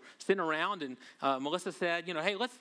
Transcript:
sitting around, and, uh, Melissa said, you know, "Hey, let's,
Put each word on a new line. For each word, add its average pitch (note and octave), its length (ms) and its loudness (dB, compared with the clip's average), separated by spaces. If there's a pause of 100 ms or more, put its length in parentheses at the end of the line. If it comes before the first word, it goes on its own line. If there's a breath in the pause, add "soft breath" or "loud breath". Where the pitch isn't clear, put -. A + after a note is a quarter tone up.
(200 loud breath)
sitting F#3+ 220 2
around, E3 420 0
and, C3 140 -6 (240 loud breath)
uh, C3+ 180 4
Melissa E3 320 -2
said, E3+ 360 0
you F3+ 60 -4
know, D#3 80 0
"Hey, G3 140 2
let's, A#3 260 -4